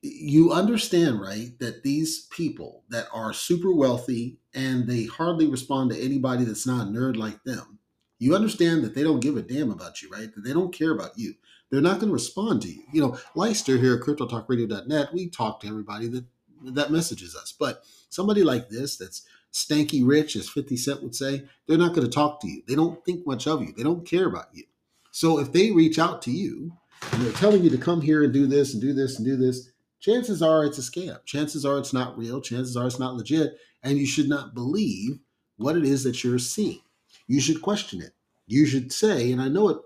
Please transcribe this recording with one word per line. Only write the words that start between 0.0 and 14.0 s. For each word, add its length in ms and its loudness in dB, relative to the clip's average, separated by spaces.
You 500 4
understand, 680 2
right, 380 -10
that 240 -8
these 480 -2
people 580 -8
that 240 -6
are 200 -6
super 380 0
wealthy 680 0
and 340 -2
they 180 0
hardly 420 0
respond 440 0
to 100 -4
anybody 420 0
that's 220 -4
not 220 -2
a 20 -6
nerd 280 -2
like 260 -8
them, 340 -10
you 180 4
understand 480 2
that 120 -4
they 80 0
don't 160 2
give 180 0
a 40 -4
damn 300 -4
about 300 -12
you, 80 -18
right? 240 -14
That 100 -16
they 100 -4
don't 200 0
care 180 0
about 260 -6
you. 180 -8
They're 120 2
not 180 4
gonna 120 0
respond 520 -2
to 60 -10
you. 220 -16
You 100 2
know, 160 0
Leister 420 2
here 180 4
at 60 -2